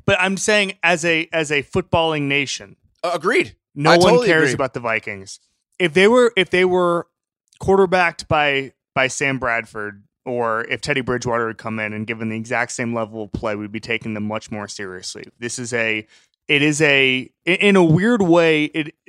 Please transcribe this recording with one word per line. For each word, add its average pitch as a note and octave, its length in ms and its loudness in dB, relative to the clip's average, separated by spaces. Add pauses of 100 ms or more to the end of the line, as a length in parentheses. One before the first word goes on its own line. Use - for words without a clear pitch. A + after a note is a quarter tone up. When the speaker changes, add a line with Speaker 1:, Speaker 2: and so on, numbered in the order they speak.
Speaker 1:
but G3 140 2
I'm F#3+ 180 0
saying G#3 460 0
as E3+ 200 0
a, E3 280 0
as D#3 200 -2
a C#3+ 120 0
footballing D#3+ 600 -2
nation, C#3 520 -4 (280)
Speaker 2:
Uh, F3 100 -2
agreed. F3 420 -2 (180)
Speaker 1:
no D3 180 2
Speaker 2:
I E3+ 60 8
Speaker 1:
one F3+ 120 6
Speaker 2:
totally B3 180 4
Speaker 1:
cares D#3+ 160 4
Speaker 2:
agree. C3 100 2
Speaker 1:
about C3+ 200 -4
the C3 80 -10
Vikings. G#2+ 580 -6 (400)
If F3 140 0
they F#3 140 6
were, A#3+ 280 4
if F#3 140 0
they F3+ 160 2
were F3 420 0 (520)
quarterbacked F#3 680 2
by, C#3+ 460 0 (200)
by C3 140 2
Sam C3+ 320 -4
Bradford, A2 640 -6 (220)
or A#2 400 -2
if B2 140 -6
Teddy C#3+ 220 -2
Bridgewater A#2+ 460 -2
had A2+ 100 -8
come A2 220 -8
in G#2+ 120 -6
and G#2+ 160 -8
given A2+ 220 -6
the A2 80 -6
exact A#2 340 -4
same A#2+ 220 -6
level A2 300 -6
of G2+ 100 -14
play, G#2+ 220 -4
we'd G#2 180 -8
be G#2+ 80 -10
taking A2+ 320 -6
them G#2+ 120 -6
much G#2+ 260 -8
more G#2 180 -10
seriously. - 560 -12 (140)
This A#2 200 -8
is A#2+ 140 -8
a, A2 340 -2 (400)
it C#3+ 140 2
is D3+ 200 0
a, C3+ 480 2 (160)
i-, E3 40 0
in G3 260 2
a F#3 80 6
weird F#3+ 380 4
way, E3 440 4
it, D3 300 -6 (140)